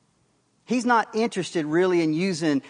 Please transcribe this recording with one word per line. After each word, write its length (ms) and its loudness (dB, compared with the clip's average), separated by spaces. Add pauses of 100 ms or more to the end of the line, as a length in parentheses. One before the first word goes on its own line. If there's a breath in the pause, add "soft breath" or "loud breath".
(720)
He's 140 -2
not 280 2
interested 520 -2
really 360 2
in 120 0
using 560 0